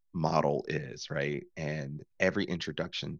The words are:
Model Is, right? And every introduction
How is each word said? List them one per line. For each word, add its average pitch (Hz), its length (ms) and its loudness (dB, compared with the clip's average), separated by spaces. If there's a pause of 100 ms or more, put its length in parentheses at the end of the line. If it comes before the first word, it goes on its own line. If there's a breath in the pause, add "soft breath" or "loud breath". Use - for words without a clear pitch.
(120)
Model 78 560 4
Is, 76 400 -4
right? 73 360 -2 (120)
And 76 460 -4 (180)
every 95 240 6
introduction 80 760 -4